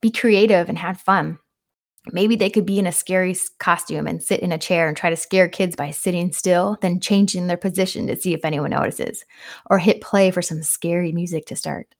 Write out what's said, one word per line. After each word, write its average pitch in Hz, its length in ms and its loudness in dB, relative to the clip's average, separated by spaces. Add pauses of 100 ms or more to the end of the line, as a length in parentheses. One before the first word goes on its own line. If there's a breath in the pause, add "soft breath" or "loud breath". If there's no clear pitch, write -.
Be 226 80 4
creative 208 580 4
and 165 80 -4
have 180 240 -8
fun. 165 380 0 (720)
Maybe 214 240 2
they 202 140 2
could 208 160 2
be 196 120 0
in 196 80 2
a 175 60 -2
scary 185 380 0
s-, - 180 -4 (120)
costume 160 460 -2
and 165 160 -4
sit - 180 -2
in 175 120 -2
a 165 60 -2
chair 165 300 2
and 151 80 -2
try 180 120 0
to 165 80 2
scare 185 320 4
kids 180 260 -2
by 143 160 -6
sitting 175 420 -2
still, 185 500 2
then 180 180 0
changing 196 460 2
their 175 100 0
position 185 520 -2
to - 80 -2
see 175 180 -2
if 156 100 -6
anyone 151 260 -2
notices, - 540 -4 (460 loud breath)
or 190 80 6
hit 214 240 2
play 196 280 2
for 180 120 -2
some 160 200 -6
scary 170 500 -2
music 170 340 -4
to - 100 -10
start. - 440 -8